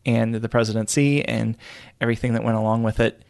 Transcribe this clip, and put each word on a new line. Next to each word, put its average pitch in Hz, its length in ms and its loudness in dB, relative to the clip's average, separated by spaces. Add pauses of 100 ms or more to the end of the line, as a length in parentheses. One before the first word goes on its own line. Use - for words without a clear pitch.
and 117 260 2
the 110 160 -4
presidency 117 760 2
and 113 320 -2 (440)
everything 117 340 0
that 113 100 -2
went 113 140 2
along 110 240 0
with 110 180 0
it 113 300 0